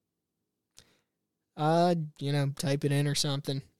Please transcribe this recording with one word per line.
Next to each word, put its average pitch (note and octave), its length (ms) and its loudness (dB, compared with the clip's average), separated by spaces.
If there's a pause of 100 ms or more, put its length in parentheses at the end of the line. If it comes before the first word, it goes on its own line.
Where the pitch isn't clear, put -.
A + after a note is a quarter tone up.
(1600)
Uh, E3+ 400 2 (240)
you C#3 140 -4
know, C#3 260 0
type C#3 240 -2
it C#3+ 80 0
in C#3+ 160 2
or C#3 80 0
something. C#3 460 -2 (180)